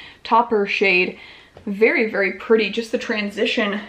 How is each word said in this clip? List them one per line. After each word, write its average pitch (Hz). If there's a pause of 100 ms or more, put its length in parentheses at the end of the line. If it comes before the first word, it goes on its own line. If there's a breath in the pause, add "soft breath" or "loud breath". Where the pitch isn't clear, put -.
(220 loud breath)
topper 226
shade. 185 (480 loud breath)
Very, 220
very 190
pretty, 220
just 233
the 247
transition 208